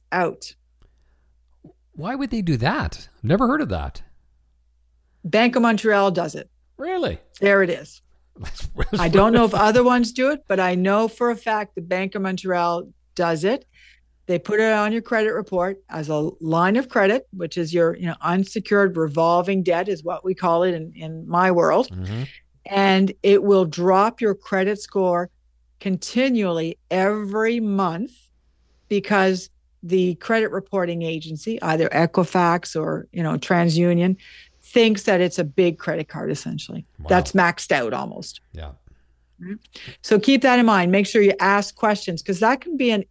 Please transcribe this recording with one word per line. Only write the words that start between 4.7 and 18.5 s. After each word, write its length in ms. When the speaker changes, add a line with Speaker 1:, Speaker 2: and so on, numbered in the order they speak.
Speaker 1:
Bank 320
of 60
Montreal 500
does 240
it. 140
Speaker 2:
Really? 420
Speaker 1:
There 220
it 60
is. 320
Speaker 2:
<laughs> 200
That's, 280
that's 320
Speaker 1:
I 100
don't 240
know 100
if 80
Speaker 2:
really 140
Speaker 1:
other 180
ones 300
do 180
it, 160
but 140
I 120
know 360
for 200
a 60
fact 400
the 60
Bank 340
of 60
Montreal 640
does 300
it. 220
They 120
put 220
it 100
on 220
your 80
credit 320
report 560
as 180
a 220
line 380
of 100
credit, 460
which 240
is 160
your, 240
you 80
know, 160
unsecured 720